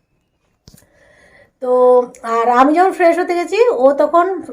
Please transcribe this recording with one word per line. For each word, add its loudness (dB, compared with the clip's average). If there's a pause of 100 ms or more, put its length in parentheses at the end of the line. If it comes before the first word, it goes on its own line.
(1600)
তো 2 (220)
আর -2
আমি 2
যখন 2
ফ্রেশ 0
হতে -4
গেছি 0
ও 0
তখন, -2 (120)